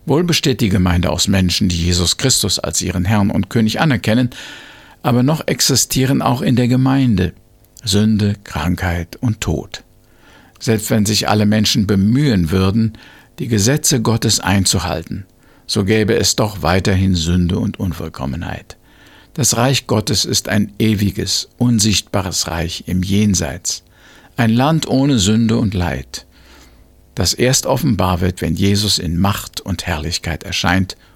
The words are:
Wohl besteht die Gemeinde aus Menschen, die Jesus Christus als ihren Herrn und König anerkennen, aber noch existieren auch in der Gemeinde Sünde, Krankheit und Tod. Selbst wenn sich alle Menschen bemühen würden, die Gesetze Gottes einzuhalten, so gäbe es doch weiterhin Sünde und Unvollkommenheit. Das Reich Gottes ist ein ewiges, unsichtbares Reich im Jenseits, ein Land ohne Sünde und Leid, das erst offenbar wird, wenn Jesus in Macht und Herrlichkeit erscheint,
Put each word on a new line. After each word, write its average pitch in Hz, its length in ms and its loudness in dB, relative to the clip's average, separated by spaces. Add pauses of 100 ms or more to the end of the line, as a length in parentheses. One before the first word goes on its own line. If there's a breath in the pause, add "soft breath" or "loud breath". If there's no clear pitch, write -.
Wohl 165 200 2
besteht 151 340 0
die 113 100 2
Gemeinde 90 420 2
aus - 180 -2
Menschen, 92 400 2
die 85 160 0
Jesus 87 320 0
Christus 175 420 0
als - 220 -4
ihren 90 240 -2
Herrn 104 240 2
und 98 200 -2
König 110 300 0
anerkennen, 123 520 2 (720 loud breath)
aber 123 220 2
noch 151 240 0
existieren 131 760 0
auch 127 200 0
in 147 160 2
der 123 100 2
Gemeinde 127 680 2 (500)
Sünde, 104 600 2
Krankheit 85 800 -4
und 113 180 -2
Tod. - 440 -6 (760 soft breath)
Selbst 110 320 0
wenn 110 140 2
sich 104 240 0
alle 104 160 4
Menschen 104 420 2
bemühen 104 640 2
würden, 104 460 2 (420 loud breath)
die 139 80 -6
Gesetze 117 540 2
Gottes 113 400 0
einzuhalten, 92 840 -2 (400 soft breath)
so 107 200 -2
gäbe 107 300 2
es - 200 0
doch 101 260 -2
weiterhin 95 540 2
Sünde 87 420 0
und - 220 -4
Unvollkommenheit. - 1000 -8 (560 loud breath)
Das - 220 -2
Reich 123 320 0
Gottes 107 380 0
ist - 240 -4
ein 104 280 0
ewiges, 101 720 0 (100)
unsichtbares 104 920 0
Reich 82 400 -6
im 92 140 -2
Jenseits, 92 840 -2 (520 loud breath)
ein 113 160 2
Land 147 380 0
ohne 135 300 0
Sünde 110 380 2
und 98 160 0
Leid, 73 540 -6 (880 soft breath)
das - 180 0
erst 127 320 0
offenbar 95 540 0
wird, 90 220 -2
wenn 80 140 0
Jesus 101 440 0
in 82 180 -2
Macht - 440 -2
und - 260 -6
Herrlichkeit 80 560 -4
erscheint, 90 540 -2 (180 soft breath)